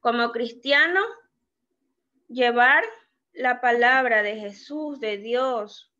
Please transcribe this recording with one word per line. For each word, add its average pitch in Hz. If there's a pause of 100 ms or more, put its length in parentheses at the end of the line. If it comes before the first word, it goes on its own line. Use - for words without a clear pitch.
Como 233
cristianos, 285 (1200)
llevar 247 (480)
la 247
palabra 240
de 208
Jesús, 277
de 214
Dios. 233